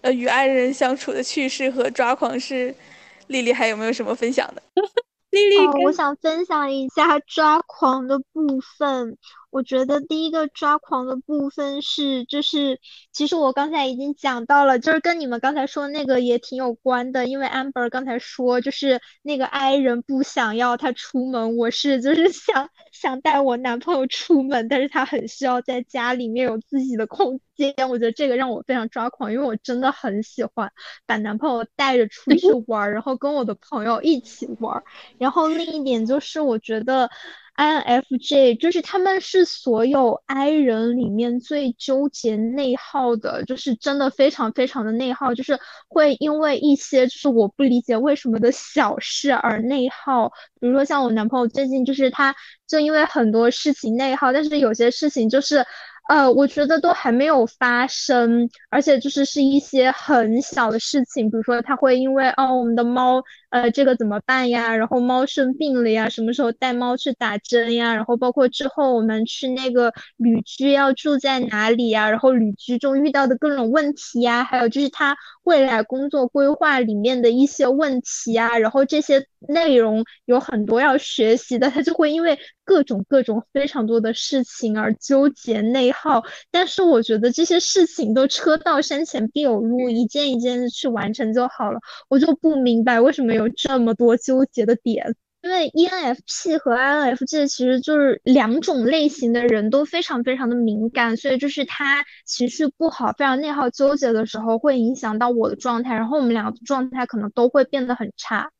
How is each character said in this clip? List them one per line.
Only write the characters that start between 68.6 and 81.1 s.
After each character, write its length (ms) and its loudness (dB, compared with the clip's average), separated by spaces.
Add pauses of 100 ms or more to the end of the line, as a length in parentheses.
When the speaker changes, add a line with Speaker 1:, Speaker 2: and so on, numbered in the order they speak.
Speaker 3:
后 280 2
我 40 2
们 240 0
去 240 -6
那 220 -4
个 220 2 (240)
旅 260 2
居 300 0
要 200 4
住 260 0
在 220 0
哪 300 -2
里 200 2
呀？ 200 2
然 80 0
后 140 4
旅 200 2
居 260 -6
中 260 2
遇 60 2
到 160 2
的 100 2
各 180 0
种 160 0
问 240 2
题 260 -6
呀， 240 2
还 140 -2
有 100 2
就 120 -2
是 80 0
他 280 -2 (280)
未 200 6
来 180 0
工 280 -4
作 160 0
规 240 2
划 300 2
里 140 0
面 280 0
的 80 6
一 160 4
些 220 0
问 320 2
题 360 -6
啊， 220 2
然 120 2
后 140 2
这 160 0
些 240 2 (220)
内 300 2
容 280 2 (200)
有 160 4
很 260 -4
多 140 2
要 180 4
学 380 2